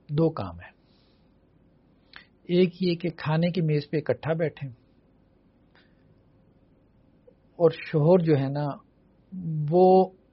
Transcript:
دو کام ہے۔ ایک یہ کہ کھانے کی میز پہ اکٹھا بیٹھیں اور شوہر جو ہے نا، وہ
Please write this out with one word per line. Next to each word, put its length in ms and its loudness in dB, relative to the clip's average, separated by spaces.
دو 200 0
کام 300 -8
ہے۔ 160 -20
ایک 360 0
یہ 120 0
کہ 220 -6
کھانے 340 -2
کی 100 -4
میز 280 -2
پہ 80 -4
اکٹھا 360 -4
بیٹھیں 360 -6
اور 160 4
شوہر 480 2
جو 200 2
ہے 80 -2
نا، 200 -6
وہ 400 6